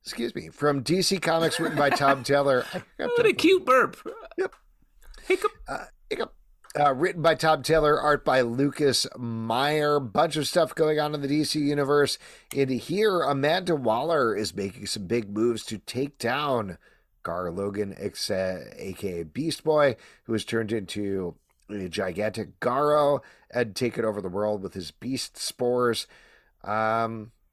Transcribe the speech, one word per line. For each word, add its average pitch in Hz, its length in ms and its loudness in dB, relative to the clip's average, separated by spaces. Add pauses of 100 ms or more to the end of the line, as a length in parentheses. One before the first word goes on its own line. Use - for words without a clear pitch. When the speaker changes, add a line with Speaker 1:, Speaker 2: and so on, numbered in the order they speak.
Speaker 1:
Excuse - 300 -6
me. - 160 -10
From 143 320 0
D 165 200 0
C 190 160 2
Comics, 165 420 0
written 160 180 -2
by 143 120 4
Tom 139 340 2
Speaker 2:
<laughs> - 20 -12
Speaker 1:
Taylor. 139 480 2
I 180 80 -8 (160)
got - 120 -4
Speaker 2:
What 480 160 4
a 427 40 6
Speaker 1:
Tom- 359 60 2
Speaker 2:
cute 359 300 4
burp. 240 320 4 (400)
Speaker 1:
Yep. 381 180 -4 (720)
Speaker 2:
Hiccup. 381 240 0 (160)
Speaker 1:
Uh, - 180 -8 (240)
hiccup. - 240 -6 (460)
Uh, 143 140 6
written 165 280 -2
by 160 120 6
Tom 156 300 2
Taylor, 151 360 4
art 147 240 2
by 131 180 4
Lucas 135 640 2 (100)
Meyer. 127 840 0
Bunch 147 360 0
of 151 120 -2
stuff 165 280 2
going 151 240 2
on 151 140 -2
in 147 80 -6
the 139 60 -2
D 151 160 2
C 151 160 -2
universe. 143 580 2 (360)
In 135 160 2
here, 180 520 0
Amanda 151 540 0
Waller 127 600 0
is 107 200 -4
making 101 300 -6
some 98 220 -8
big 110 220 0
moves 110 360 0
to 110 140 -8
take - 380 -8
down 120 600 -2 (460)
Gar 87 280 -6
Logan, 98 460 -4
ex-, - 340 -8
uh, 92 340 -4 (120)
A 95 160 -10
K 87 280 -6
A 80 40 -8
Beast 139 380 -6
Boy, 147 320 4 (280)
who 117 100 -4
has 107 120 -2
turned 113 260 -2
into 98 640 -4 (340)
a 98 200 -8
gigantic 98 720 -6
Garo 143 580 2 (320)
and 117 240 -2
taken 117 300 -2
over 104 160 -2
the 92 80 -6
world 104 320 -2
with 95 120 -8
his 85 180 -10
beast - 460 -8
spores. 123 720 0 (560)
Um, 110 680 -2 (220)